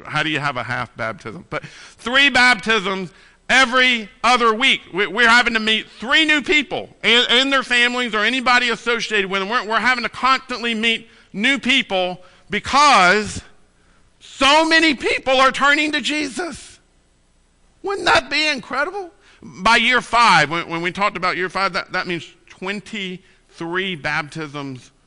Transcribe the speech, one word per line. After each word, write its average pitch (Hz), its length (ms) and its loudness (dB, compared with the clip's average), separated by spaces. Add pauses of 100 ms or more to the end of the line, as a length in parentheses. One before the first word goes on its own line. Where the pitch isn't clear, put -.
how 151 180 -4
do 156 60 -4
you 151 100 -2
have 139 180 -4
a 120 60 -6
half 123 340 -8
baptism? 110 520 -10
But 151 160 -10
three - 640 0
baptisms 220 800 0 (380)
every 247 600 2 (140)
other 233 300 4
week. 233 280 0 (120)
We, 190 120 -2
we're 220 220 2
having 233 280 4
to 220 40 0
meet 220 300 -2
three 294 340 0
new 302 180 2
people 226 480 -4 (140)
and, 226 260 2
and 262 220 2
their 269 100 2
families 240 540 0
or 214 40 -2
anybody 247 500 0
associated 214 600 -2
with 196 120 -2
them. 190 80 -6
We're, 226 180 -2
we're 220 140 0
having 240 240 0
to 202 40 -4
constantly 247 640 -2
meet 226 360 -2 (240)
new 247 260 0
people 185 640 -2 (260)
because 208 920 2 (800)
so 302 440 2
many 320 300 4
people 294 460 -2
are 269 100 4
turning 285 400 2
to 302 80 -2
Jesus. 294 800 -8 (1000)
Wouldn't 392 240 -4
that 339 240 2
be 302 180 0
incredible? 302 640 -6 (300)
By 226 340 0
year 233 240 4
five, 190 500 4
when, 165 200 -4
when 165 120 -4
we 175 120 -4
talked 202 240 -4
about 175 180 -2
year 180 140 -4
five, 190 240 -4
that, - 180 -8
that 175 160 -4
means 170 180 -6 (220)
twenty-three 185 1500 -8
baptisms 147 920 -8 (160)